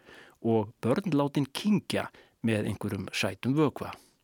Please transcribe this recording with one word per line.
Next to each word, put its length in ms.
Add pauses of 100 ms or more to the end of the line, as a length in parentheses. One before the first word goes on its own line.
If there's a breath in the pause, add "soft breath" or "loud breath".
(440 loud breath)
og 300 (100)
börn 320
látin 300
kyngja 640 (340 soft breath)
með 240
einhverjum 460
sætum 420
vökva.“ 380 (300)